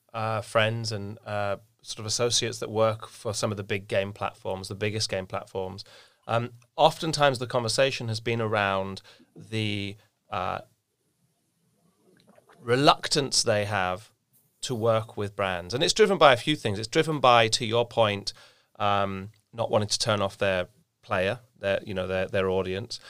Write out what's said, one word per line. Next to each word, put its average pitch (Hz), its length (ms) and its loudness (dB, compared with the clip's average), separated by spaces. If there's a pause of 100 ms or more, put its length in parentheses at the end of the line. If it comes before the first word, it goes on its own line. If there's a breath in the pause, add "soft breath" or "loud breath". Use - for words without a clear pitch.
(140)
uh, 110 260 -2
friends 113 520 0
and, 101 340 -8
uh, 101 300 -2 (260)
sort - 160 -12
of 110 80 -10
associates 113 540 0
that - 100 -8
work 110 380 0
for - 260 -8
some 113 160 -2
of 101 60 -4
the 101 80 -6
big 101 240 -6
game 101 240 0
platforms, 95 560 -8
the 104 60 -10
biggest 107 360 -4
game 95 160 -4
platforms, 95 580 -8 (440 soft breath)
um, 120 220 -2 (260)
oftentimes 147 640 4
the 120 80 -6
conversation 123 640 0
has 110 120 -4
been 117 200 -2
around 98 600 0 (320 soft breath)
the, 104 640 -6 (340 soft breath)
uh, 92 300 -4 (2000)
reluctance 135 840 2
they 104 220 2
have 101 460 -4 (500)
to 127 160 -6
work 110 400 0
with 101 180 -6
brands. 92 400 -4
And 135 80 -2
it's - 100 2
driven 196 260 4
by 147 140 10
a - 40 4
few 151 180 0
things. 104 240 -2
It's 110 80 -6
driven 156 320 0
by, 120 300 6
to 113 180 -2
your 117 180 0
point, 104 480 0 (460 soft breath)
um, 101 520 0 (220)
not 117 200 -4
wanting 107 160 2
to - 100 -2
turn 104 240 0
off 98 160 -2
their 92 300 0 (340)
player, 101 380 -2 (180)
their, 98 260 -2
you 101 100 -8
know, 92 120 -4
their, 92 220 -2
their 95 200 0
audience. 95 600 -4